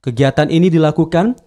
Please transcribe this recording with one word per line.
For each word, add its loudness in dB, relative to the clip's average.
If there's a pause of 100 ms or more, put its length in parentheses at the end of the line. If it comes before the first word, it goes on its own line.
kegiatan -2
ini 2
dilakukan 0 (120)